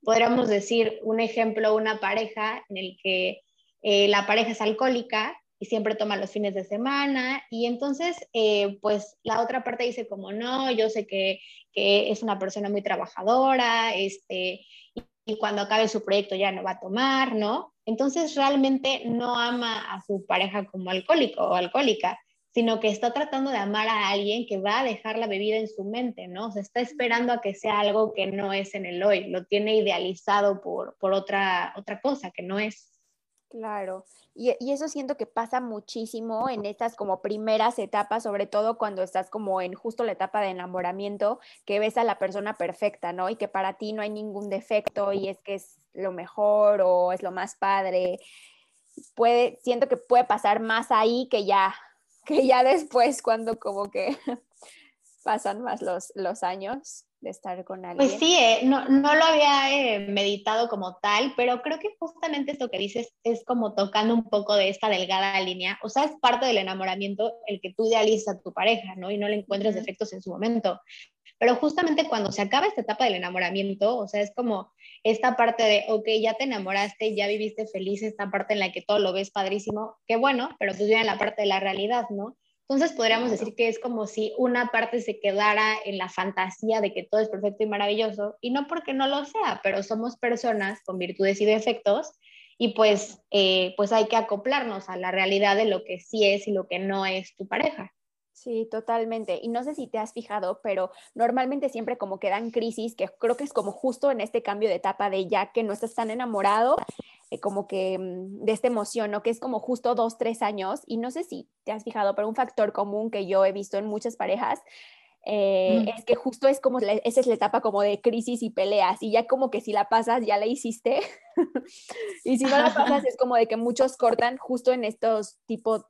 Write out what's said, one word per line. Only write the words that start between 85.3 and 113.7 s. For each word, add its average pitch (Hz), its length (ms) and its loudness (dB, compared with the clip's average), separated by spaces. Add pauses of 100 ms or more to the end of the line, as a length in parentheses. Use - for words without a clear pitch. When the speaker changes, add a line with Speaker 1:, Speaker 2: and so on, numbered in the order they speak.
Speaker 1:
en 196 140 -4
la 185 100 -4
fantasía 196 720 -2
de 202 120 0
que 180 120 -6
todo 214 160 2
es 220 80 0
perfecto 208 340 -2
y 214 60 0
maravilloso, 208 720 -2
y 240 100 -4
no 285 160 -2
porque 330 260 -6
no 269 140 0
lo 277 180 -2
sea, 285 380 -4
pero 196 220 0
somos 226 340 -4
personas 226 640 -2
con 185 140 -6
virtudes 196 420 0
y 208 40 2
defectos, 220 640 2 (480)
y 233 160 2
pues, 214 560 2
eh, 185 460 2
pues 202 160 0
hay 220 160 4
que 226 80 2
acoplarnos 226 720 -2
a 185 80 -10
la 185 160 -4
realidad 196 440 4
de 220 100 4
lo 190 180 0
que 180 160 -10
sí 214 260 0
es 202 220 2
y 208 40 0
lo 190 140 -2
que 180 140 -6
no 196 260 -2
es 190 300 -6
tu 196 100 -12
pareja. 269 460 -4 (400)
Speaker 2:
Sí, 226 380 -6
totalmente. 226 720 -4
Y 233 60 -6
no 233 160 -4
sé 294 100 -6
si 277 120 -8
te 226 120 -6
has 220 140 -6
fijado, 202 500 -6
pero 190 280 -2 (240)
normalmente 254 560 0
siempre 226 260 -6
como 190 240 -6
que 202 80 -2
dan 220 220 -2
crisis, 226 440 -4
que 196 140 -4
creo 240 300 -2
que 285 60 -6
es 285 100 -10
como 202 180 -2
justo 269 380 0
en 240 100 -2
este 220 220 -2
cambio 208 260 -2
de 185 60 2
etapa 196 340 -2
de 190 180 -2
ya 196 260 0
que 233 100 0
no 214 100 -2
estás 226 220 -6
tan 226 160 -2
enamorado, 226 640 2 (540)
eh, - 100 -8
como 196 260 -4
que, 185 320 -2
mm, 185 460 -10
de 220 80 2
esta 233 160 0
emoción, 220 420 -2
¿no? 208 120 -4
Que 226 80 0
es 226 100 -4
como 247 200 -4
justo 240 340 -2
dos, 233 240 -2
tres 226 240 -4
años, 202 440 -4
y 233 120 -6
no 240 120 -4
sé 320 140 -6
si - 240 -14 (160)
te 214 80 -6
has 214 120 -10
fijado, 208 300 0
pero 208 140 -2
un 226 80 -6
factor 226 360 0
común 208 380 -4
que 202 160 -4
yo 190 180 4
he 190 80 2
visto 202 260 -6